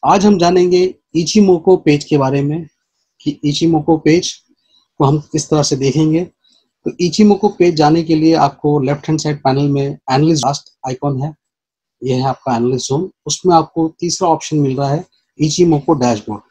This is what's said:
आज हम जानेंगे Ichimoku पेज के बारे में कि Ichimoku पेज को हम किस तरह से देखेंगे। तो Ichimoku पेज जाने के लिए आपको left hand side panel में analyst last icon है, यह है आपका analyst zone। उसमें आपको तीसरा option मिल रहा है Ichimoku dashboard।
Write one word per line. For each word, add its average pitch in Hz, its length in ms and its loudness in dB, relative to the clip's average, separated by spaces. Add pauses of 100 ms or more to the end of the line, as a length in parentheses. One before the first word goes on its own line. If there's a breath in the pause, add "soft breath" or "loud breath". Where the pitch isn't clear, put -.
आज 190 200 4
हम 208 120 4
जानेंगे 180 560 2 (220)
Ichimoku 180 680 2
पेज 147 200 2
के 151 140 -2
बारे 139 240 0
में 151 260 -6 (520)
कि 147 260 -6
Ichimoku 156 580 0
पेज 165 300 0 (640)
को 147 60 0
हम 143 140 2
किस - 320 -8
तरह 151 120 0
से 143 140 -2
देखेंगे। 156 480 0 (640)
तो 180 220 -4
Ichimoku 202 500 2
पेज 175 160 2
जाने 156 280 2
के 160 120 0
लिए 160 200 2
आपको 147 460 0
left 143 280 -4
hand 156 120 -2
side 147 180 -4
panel 135 300 0
में 139 180 -2 (240)
analyst 147 360 2
last - 400 -8
icon 131 360 -6
है, 156 120 -8 (680)
यह 127 120 -2
है 127 60 -2
आपका 131 340 -4
analyst 123 320 -2
zone। 170 220 -4 (160)
उसमें 170 280 0
आपको 160 460 -2
तीसरा 170 280 -4
option 156 280 -2
मिल 135 200 0
रहा 139 140 -4
है 165 140 -4 (380)
Ichimoku 156 580 0
dashboard। 110 400 -4 (100)